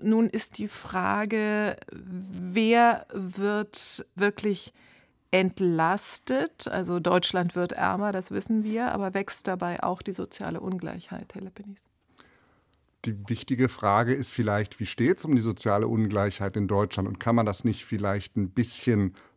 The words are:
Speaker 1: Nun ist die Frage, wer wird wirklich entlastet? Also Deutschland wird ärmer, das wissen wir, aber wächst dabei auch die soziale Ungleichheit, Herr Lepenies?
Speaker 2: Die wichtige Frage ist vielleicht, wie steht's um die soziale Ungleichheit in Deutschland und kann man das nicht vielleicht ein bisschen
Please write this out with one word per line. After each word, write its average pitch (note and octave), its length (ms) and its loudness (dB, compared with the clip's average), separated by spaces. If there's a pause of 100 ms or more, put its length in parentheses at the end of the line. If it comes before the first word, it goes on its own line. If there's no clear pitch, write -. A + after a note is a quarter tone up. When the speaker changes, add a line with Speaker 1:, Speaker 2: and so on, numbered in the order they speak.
Speaker 1:
Nun A3 260 4
ist - 300 -4
die G#3+ 80 -4
Frage, G#3 1080 0 (160)
wer F#3+ 1200 2
wird G3+ 920 -4 (120)
wirklich G3+ 560 0 (580)
entlastet? F#3 1400 0
Also F3 320 -2
Deutschland F3 560 2
wird F3 160 -2
ärmer, G3+ 400 0
das F#3+ 220 -4
wissen G#3+ 320 0
wir, A3+ 260 -2
aber G3 240 -2
wächst - 320 -4
dabei F#3 380 -4
auch F3+ 180 -2
die G3 100 -6
soziale - 460 -8
Ungleichheit, F3 800 -10
Herr F#3+ 60 -10
Lepenies? G3+ 420 -18 (1200)
Speaker 2:
Die G#2 240 -6
wichtige A#2+ 400 0
Frage A2+ 460 2
ist C3+ 160 -2
vielleicht, G#2+ 480 0
wie G#2 80 -4
steht's D3 380 0
um D#3 100 2
die A#2 80 4
soziale A2 460 2
Ungleichheit G#2 680 0
in G2+ 120 0
Deutschland G2+ 400 2
und - 100 -6
kann A#2 160 2
man A#2 100 4
das G#2 200 -2
nicht A2 200 0
vielleicht G2+ 520 -2
ein G2 140 0
bisschen G#2+ 640 2 (200)